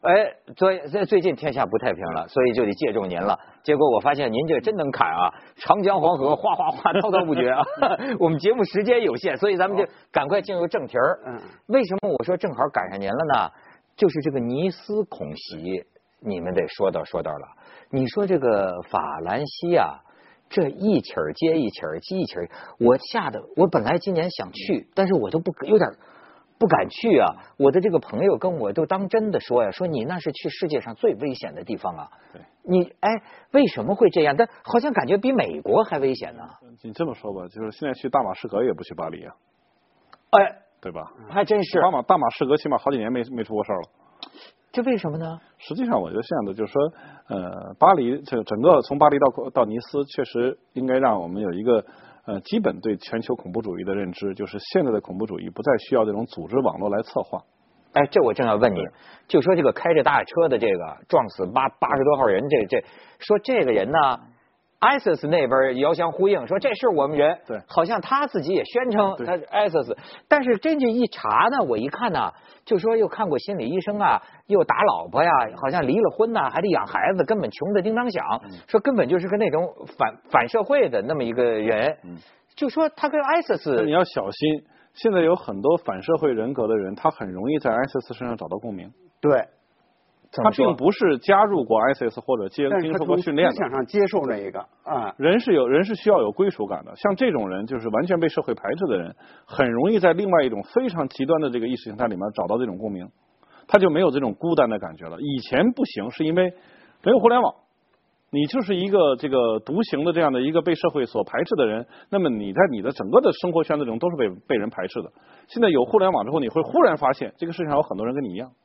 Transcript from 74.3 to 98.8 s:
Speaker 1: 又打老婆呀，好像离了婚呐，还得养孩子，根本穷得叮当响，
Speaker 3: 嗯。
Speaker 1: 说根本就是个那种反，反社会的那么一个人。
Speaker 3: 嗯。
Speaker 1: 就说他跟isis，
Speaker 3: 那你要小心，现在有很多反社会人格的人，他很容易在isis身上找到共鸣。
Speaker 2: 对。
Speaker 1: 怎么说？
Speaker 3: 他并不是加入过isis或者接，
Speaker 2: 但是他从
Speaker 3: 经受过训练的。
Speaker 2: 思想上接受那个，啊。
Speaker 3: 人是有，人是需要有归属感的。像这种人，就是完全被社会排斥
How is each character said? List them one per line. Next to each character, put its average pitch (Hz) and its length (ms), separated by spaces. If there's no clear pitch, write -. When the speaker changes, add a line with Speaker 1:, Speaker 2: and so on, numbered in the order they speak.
Speaker 1:
又 196 160
打 123 180
老 92 260
婆 123 160
呀， 170 60
好 135 80
像 160 160
离 147 140
了 196 100
婚 226 240
呐， 156 160
还 139 120
得 202 80
养 107 180
孩 - 280
子， 175 80
根 208 160
本 165 120
穷 185 220
得 196 100
叮 214 100
当 240 160
响， 190 160
Speaker 3:
嗯。 - 60
Speaker 1:
说 226 120
根 277 160
本 160 120
就 175 120
是 180 100
个 202 80
那 208 140
种 156 120
反， 113 160
反 - 180
社 220 140
会 190 260
的 117 140
那 131 100
么 143 100
一 117 80
个 123 120
人。 113 600
Speaker 3:
嗯。 90 140
Speaker 1:
就 285 140
说 320 200
他 - 180
跟 302 140
isis， 269 540
Speaker 3:
那 110 80
你 151 80
要 175 120
小 104 260
心， 147 340
现 - 180
在 185 100
有 165 140
很 104 240
多 147 180
反 98 260
社 165 140
会 147 160
人 113 200
格 120 140
的 110 80
人， 98 180
他 160 160
很 98 220
容 95 180
易 156 80
在 131 140
isis 127 440
身 123 120
上 117 100
找 82 100
到 90 100
共 110 160
鸣。 90 180
Speaker 2:
对。 151 100
Speaker 1:
怎 127 120
么 214 80
说？ 254 140
Speaker 3:
他 190 60
并 160 60
不 151 140
是 175 280
加 196 240
入 196 200
过 110 180
isis 123 400
或 127 160
者 98 120
接， 143 200
Speaker 2:
但 196 120
是 160 100
他 175 60
从 160 80
Speaker 3:
经 - 0
受 - 0
过 180 120
训 170 180
练 170 140
的。 - 40
Speaker 2:
思 - 60
想 - 100
上 131 160
接 202 220
受 190 180
那 104 240
个， 95 100
啊。 123 340
Speaker 3:
人 170 220
是 233 140
有， 131 140
人 143 160
是 208 100
需 - 160
要 190 120
有 107 100
归 190 180
属 107 160
感 87 180
的。 76 120
像 202 200
这 247 160
种 113 160
人， 95 200
就 127 120
是 113 100
完 113 160
全 180 140
被 165 80
社 156 140
会 123 140
排 - 80
斥 180 140